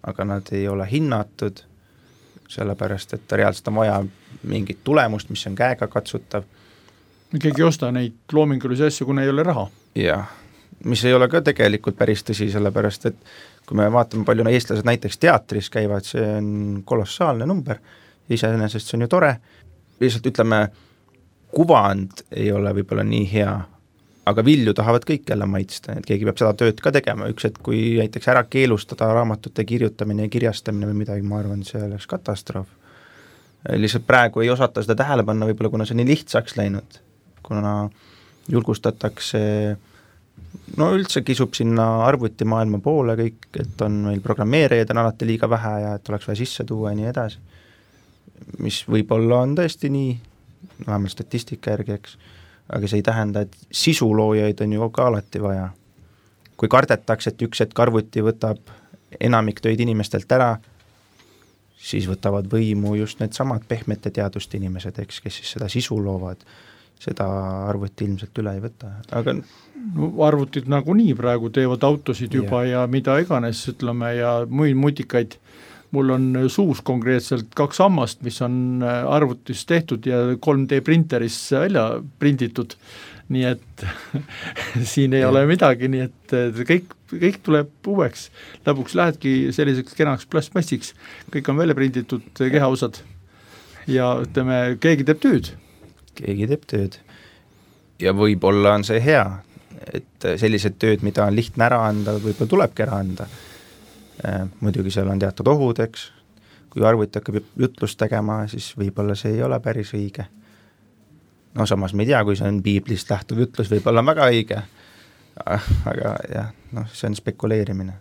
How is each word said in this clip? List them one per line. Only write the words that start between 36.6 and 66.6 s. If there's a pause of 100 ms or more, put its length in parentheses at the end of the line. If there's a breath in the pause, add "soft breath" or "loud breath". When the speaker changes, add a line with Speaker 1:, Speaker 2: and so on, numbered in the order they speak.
Speaker 1:
kuna (760 soft breath)
julgustatakse, (1400 soft breath)
no
üldse
kisub
sinna (180)
arvutimaailma
poole
kõik, (160)
et
on
meil
programmeerijaid
on
alati
liiga
vähe
ja
et
oleks
vaja
sisse
tuua
ja
nii
edasi. (1200 soft breath)
Mis
võib-olla
on
tõesti
nii, (720)
vähemalt
statistika
järgi,
eks, (480 soft breath)
aga
see
ei
tähenda,
et (140)
sisuloojaid
on
ju
ka
alati
vaja. (880 soft breath)
Kui
kardetakse,
et
üks
hetk
arvuti
võtab (560 loud breath)
enamik
töid
inimestelt
ära, (1200 soft breath)
siis
võtavad
võimu
just
needsamad
pehmete
teaduste
inimesed,
eks,
kes
siis
seda
sisu
loovad, (540 soft breath)